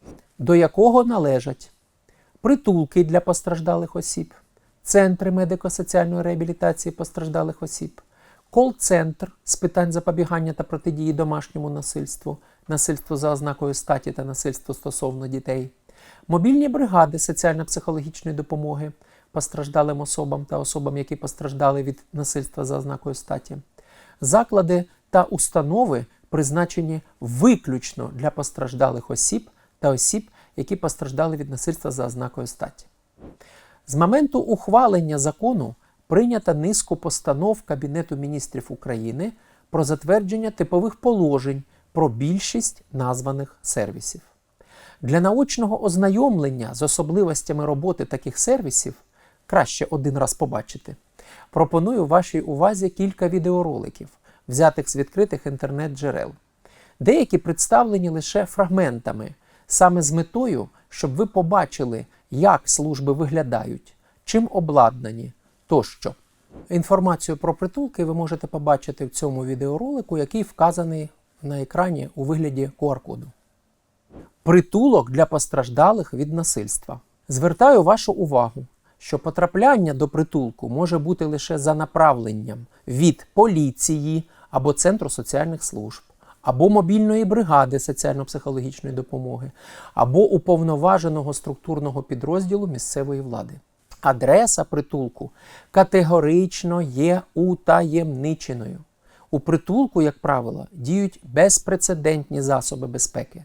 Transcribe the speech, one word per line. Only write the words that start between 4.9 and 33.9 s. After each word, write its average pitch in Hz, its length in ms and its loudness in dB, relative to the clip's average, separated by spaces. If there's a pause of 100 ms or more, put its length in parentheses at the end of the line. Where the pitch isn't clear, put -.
медико-соціальної 180 920 -2
реабілітації 170 720 -2
постраждалих 160 720 -6
осіб, - 380 -12 (520)
кол-центр 185 800 0 (120)
з - 120 -4
питань 175 360 0
запобігання 165 600 -2
та - 120 -6
протидії 156 480 -4
домашньому 151 580 -4
насильству, 147 680 -10 (300)
насильству 156 480 -4
за 147 140 0
ознакою 143 440 -4
статі 139 380 -4
та 135 120 -8
насильству 135 500 -8
стосовно 131 520 -8
дітей, 131 440 -6 (580)
мобільні 254 400 4
бригади 185 500 4
соціально-психологічної 160 1160 -4
допомоги 151 560 -6 (400)
постраждалим 147 680 -2
особам 143 440 -6
та 147 140 -6
особам, 139 380 -4
які 139 200 -6
постраждали 139 680 -2
від 135 200 -8 (100)
насильства 143 520 -6
за 139 140 -4
ознакою 135 360 -8
статі, - 420 -10 (640)
заклади 180 640 2 (260)
та 185 120 6
установи, 160 840 0 (220)
призначені 160 720 -2 (200)
виключно 127 920 0
для 135 160 -2
постраждалих 131 800 -2
осіб 202 400 -4 (280)
та 143 120 2
осіб, 135 400 -2 (260)
які 156 200 -6
постраждали 156 600 -4
від 143 140 -10
насильства 143 400 -6
за 131 160 -6
ознакою 123 400 -8
статі. - 400 -14 (1000)
З - 80 -10